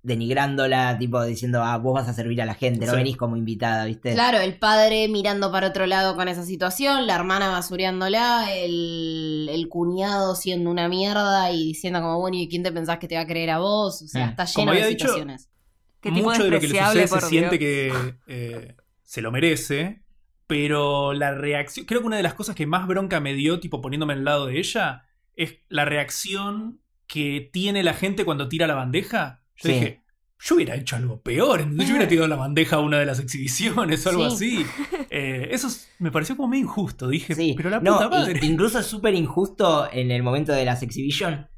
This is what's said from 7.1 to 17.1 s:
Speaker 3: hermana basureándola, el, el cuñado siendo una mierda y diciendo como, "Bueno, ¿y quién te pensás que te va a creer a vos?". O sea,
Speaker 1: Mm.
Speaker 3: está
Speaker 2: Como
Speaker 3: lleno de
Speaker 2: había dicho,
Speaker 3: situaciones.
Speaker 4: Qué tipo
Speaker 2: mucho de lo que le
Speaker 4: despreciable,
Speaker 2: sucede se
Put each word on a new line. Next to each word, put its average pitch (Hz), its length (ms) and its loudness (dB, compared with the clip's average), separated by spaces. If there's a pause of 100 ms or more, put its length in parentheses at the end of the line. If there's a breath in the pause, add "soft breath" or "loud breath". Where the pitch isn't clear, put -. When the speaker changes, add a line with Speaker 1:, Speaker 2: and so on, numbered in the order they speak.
Speaker 3:
hermana 190 360 0
basureándola, 190 1040 0
el, 165 1000 -4
el 165 160 -2
cuñado 190 680 0
siendo 175 360 -2
una 175 180 0
mierda 196 640 2
y 160 160 0
diciendo 175 320 -4
como, 165 200 0
"Bueno, 185 180 -2
¿y 165 100 -4
quién 175 140 -4
te 180 100 -2
pensás 170 260 -4
que 170 100 -10
te 165 60 -6
va 165 80 0
a 156 40 -4
creer 165 240 -2
a 160 80 0
vos?". 208 440 0
O - 60 -20
sea, 127 180 -2
Speaker 1:
Mm. 113 40 -2
Speaker 3:
está 175 220 -4
Speaker 2:
Como - 40 -2
Speaker 3:
lleno 208 160 2
de 185 60 6
Speaker 2:
había 214 100 4
dicho, 220 180 0
Speaker 3:
situaciones. 151 420 -2 (520)
Speaker 4:
Qué 202 100 -4
tipo 196 180 2
Speaker 2:
mucho 226 160 4
de 185 60 4
lo 160 100 4
que 151 80 0
le 147 40 0
Speaker 4:
despreciable, 196 300 4
Speaker 2:
sucede - 60 4
se 185 60 0